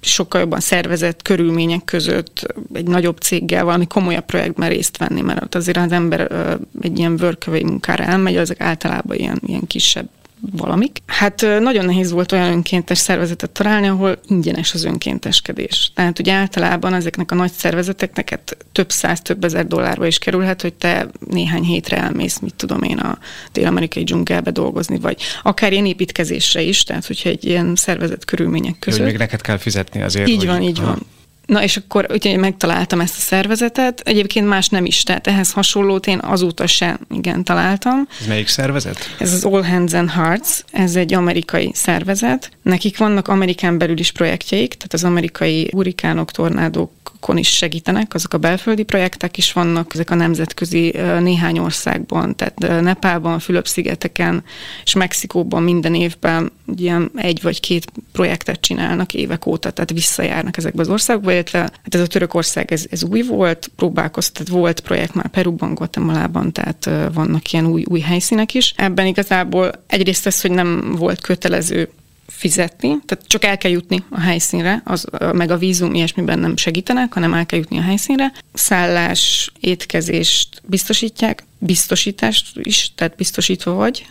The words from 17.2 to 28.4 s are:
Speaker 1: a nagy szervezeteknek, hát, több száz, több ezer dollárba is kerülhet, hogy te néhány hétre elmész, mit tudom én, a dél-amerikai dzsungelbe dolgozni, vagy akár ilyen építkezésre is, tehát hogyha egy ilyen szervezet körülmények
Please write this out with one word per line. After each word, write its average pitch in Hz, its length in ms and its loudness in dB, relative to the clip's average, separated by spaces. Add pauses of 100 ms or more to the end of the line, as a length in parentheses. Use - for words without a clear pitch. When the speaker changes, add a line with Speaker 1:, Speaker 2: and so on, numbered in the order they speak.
Speaker 1:
a 175 40 0
nagy 180 180 2
szervezeteknek, 180 800 -2
hát, - 260 -8 (160)
több 185 180 0
száz, 165 300 2
több 185 240 -4
ezer 170 220 0
dollárba - 400 0
is 165 120 2
kerülhet, 185 440 0
hogy 170 120 -4
te 175 320 0 (240)
néhány 175 340 0
hétre 170 320 0
elmész, - 420 -2
mit - 160 -6
tudom - 280 -4
én, - 160 0
a - 200 -4 (340)
dél-amerikai 165 500 0
dzsungelbe 175 480 0
dolgozni, - 480 -2
vagy - 240 -4 (200)
akár 202 300 2
ilyen 202 140 2
építkezésre 175 760 0
is, 180 200 2
tehát - 240 -2
hogyha - 220 -4
egy - 160 -2
ilyen 175 300 2
szervezet 170 500 -2
körülmények 165 460 0